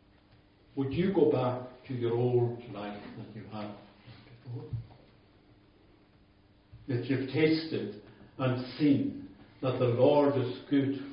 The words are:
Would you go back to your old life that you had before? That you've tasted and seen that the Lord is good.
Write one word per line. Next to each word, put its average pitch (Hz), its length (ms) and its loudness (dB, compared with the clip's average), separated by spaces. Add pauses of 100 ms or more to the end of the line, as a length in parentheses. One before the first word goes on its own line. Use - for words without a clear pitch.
(760)
Would 135 180 -2
you 180 180 2
go 151 200 4
back 127 300 0 (260)
to 139 80 -8
your 117 180 -2
old 120 480 0 (100)
life 104 300 -10 (160)
that 104 180 -14
you - 160 -14
had 107 200 -10 (720)
before? 123 220 -12 (2250)
That 123 180 -2
you've - 260 0
tasted - 680 0 (360)
and 127 260 0 (140)
seen - 500 2 (360)
that 127 160 0
the 127 60 2
Lord 127 520 6
is 123 220 -2 (100)
good. 135 320 2 (120)